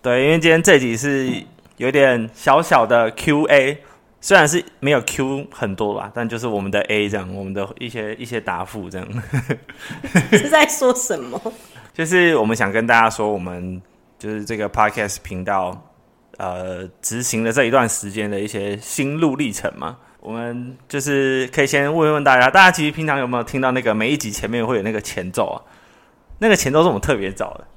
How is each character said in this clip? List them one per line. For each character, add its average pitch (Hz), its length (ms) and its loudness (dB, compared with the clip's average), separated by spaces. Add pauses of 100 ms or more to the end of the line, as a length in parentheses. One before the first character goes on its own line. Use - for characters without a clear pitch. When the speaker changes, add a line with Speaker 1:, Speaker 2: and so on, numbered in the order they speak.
Speaker 1:
对， 127 240 0
因 147 60 4
为 165 80 4
今 160 120 4
天 165 120 6
这 165 160 8
集 120 180 0
是 135 340 -2 (460)
有 127 160 -2
点 127 420 4
小 139 280 2
小 135 240 4
的 117 240 4
Q 147 320 0
A， 143 400 4 (360)
虽 - 160 0
然 160 140 8
是 160 160 0 (160)
没 139 120 2
有 135 100 4
Q 139 500 -4
很 98 240 -6
多 104 160 -2
吧， 101 220 -8
但 120 120 -6
就 113 120 -6
是 117 80 -6
我 107 120 -2
们 98 120 -4
的 101 140 0
A 104 220 0
这 101 120 -4
样， 92 180 -8
我 98 80 -10
们 95 80 -8
的 98 160 -6 (100)
一 123 80 -10
些， 110 280 -8
一 123 100 -14
些 117 160 -6
答 90 240 -6
复 98 240 -12
这 85 80 -12
样。 92 100 -10 (640)
<laughs> - 640 -4
Speaker 2:
是 214 160 2
在 302 180 4
说 254 280 0
什 196 260 -4
么？ 175 180 -10 (540)
Speaker 1:
就 165 140 -4
是 170 300 4
我 110 100 4
们 110 100 0
想 101 160 0
跟 113 140 0
大 117 120 6
家 113 120 6
说， 107 200 -2
我 104 60 -2
们 90 460 -8 (360)
就 104 120 -12
是 107 120 -8
这 107 140 -8
个 104 140 -4
Podcast 107 520 -2
频 92 220 -10
道， 92 480 -4 (460)
呃， 92 500 -8 (140)
执 117 200 -6
行 113 220 -2
了 113 80 0
这 135 120 2
一 117 60 0
段 127 160 4
时 104 240 -6
间 104 200 -6
的 101 100 -4
一 104 80 -6
些 101 300 -6
心 143 420 -6
路 147 160 0
历 135 160 -4
程 - 240 -6
嘛。 80 220 -10 (200)
我 107 140 -14
们 120 440 -10 (120)
就 143 120 -6
是 135 540 0
可 147 80 2
以 139 60 2
先 143 260 0
问 156 200 2
问 147 100 -2
大 135 120 6
家， 127 140 6
大 190 100 6
家 185 80 10
其 175 160 2
实 151 60 0
平 156 160 -6
常 147 140 0
有 123 80 -2
没 123 80 -2
有 117 80 -2
听 131 160 -4
到 131 100 2
那 127 100 0
个 117 140 0
每 110 160 0
一 147 60 0
集 117 120 -4
前 104 220 -6
面 117 160 -2
会 127 80 -2
有 104 80 0
那 107 80 -2
个 107 100 -4
前 92 300 -8
奏 104 160 -2
啊？ - 160 -8 (760)
那 220 100 2
个 202 80 6
前 135 160 -2
奏 156 100 6
是 180 60 6
我 156 40 2
们 101 80 -2
特 135 160 0
别 98 140 -6
找 - 240 -8
的。 - 100 -18 (120)